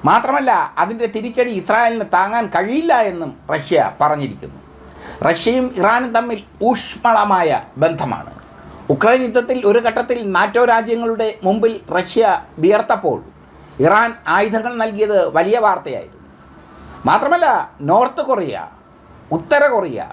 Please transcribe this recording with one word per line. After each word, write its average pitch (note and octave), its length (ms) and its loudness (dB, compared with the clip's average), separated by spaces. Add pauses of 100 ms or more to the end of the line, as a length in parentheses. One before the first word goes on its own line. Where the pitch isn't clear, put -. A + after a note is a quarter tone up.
മാത്രമല്ല B3+ 420 2 (320)
അതിൻ്റെ A3+ 320 -4
തിരിച്ചടി A#3+ 460 -2
ഇസ്രായേലിന് A3+ 460 0 (100)
താങ്ങാൻ G#3+ 260 0 (120)
കഴിയില്ല C4 380 0 (180)
എന്നും E3 200 -8 (220)
റഷ്യ D3 380 0 (100)
പറഞ്ഞിരിക്കുന്നു. D3 580 -4 (680)
റഷ്യയും A#3 380 0 (140)
ഇറാനും A#3 380 2
തമ്മിൽ A#3 220 -2 (300)
ഊഷ്മളമായ G3+ 920 0 (220)
ബന്ധമാണ്. C3+ 500 -4 (600)
ഉക്രൈൻ B3 340 4
യുദ്ധത്തിൽ A#3 300 0 (120)
ഒരു A3 180 4
ഘട്ടത്തിൽ A#3+ 320 -2 (160)
നാറ്റോ G#3 280 2 (100)
രാജ്യങ്ങളുടെ A3+ 580 -2 (160)
മുമ്പിൽ A3 260 2 (240)
റഷ്യ F#3 260 0 (400)
വിയർത്തപ്പോൾ G3+ 560 2 (680)
ഇറാൻ G#3+ 240 4 (260)
ആയുധങ്ങൾ A3 460 0
നൽകിയത് G#3+ 360 0 (180)
വലിയ F#3+ 280 2
വാർത്തയായിരുന്നു. C#3+ 680 -4 (760)
മാത്രമല്ല D4+ 400 2 (420)
നോർത്ത് B3 380 2
കൊറിയ, F3+ 280 -2 (800)
ഉത്തര C#4 280 2 (100)
കൊറിയ E3 260 -2 (140)